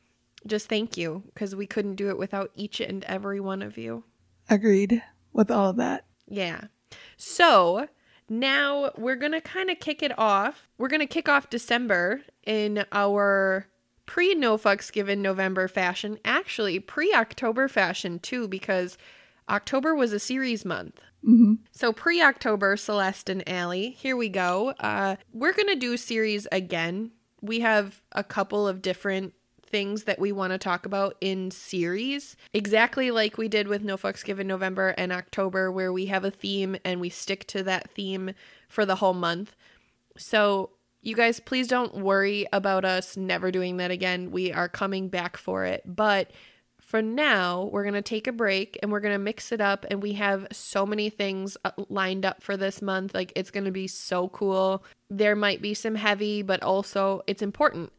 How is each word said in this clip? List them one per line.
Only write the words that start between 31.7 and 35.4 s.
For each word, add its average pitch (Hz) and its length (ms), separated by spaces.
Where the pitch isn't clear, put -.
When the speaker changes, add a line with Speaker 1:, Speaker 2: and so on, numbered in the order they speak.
Speaker 1:
exactly 220 560
like 214 280
we 226 100
did 208 220
with 202 140
No 196 120
Fucks 196 280
Given 196 240
November 190 500
and 180 160
October, 190 580